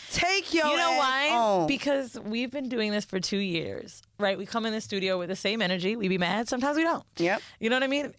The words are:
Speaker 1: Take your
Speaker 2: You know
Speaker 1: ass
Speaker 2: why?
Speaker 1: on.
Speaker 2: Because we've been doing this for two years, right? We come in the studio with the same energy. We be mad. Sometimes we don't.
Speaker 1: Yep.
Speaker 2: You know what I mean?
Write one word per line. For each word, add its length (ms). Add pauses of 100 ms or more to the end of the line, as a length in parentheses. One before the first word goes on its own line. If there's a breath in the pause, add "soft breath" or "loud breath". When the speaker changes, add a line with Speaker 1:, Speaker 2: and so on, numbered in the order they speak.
(100)
Speaker 1:
Take 420
your 140
Speaker 2:
You 100
know 160
Speaker 1:
ass 60
Speaker 2:
why? 320
Speaker 1:
on. 360
Speaker 2:
Because 540
we've 300
been 180
doing 240
this 140
for 140
two 180
years, 640 (160)
right? 180
We 80
come 220
in 80
the 80
studio 360
with 120
the 60
same 260
energy. 340
We 120
be 100
mad. 300
Sometimes 280
we 60
don't. 220 (120)
Speaker 1:
Yep. 240 (200 loud breath)
Speaker 2:
You 100
know 60
what 60
I 60
mean? 300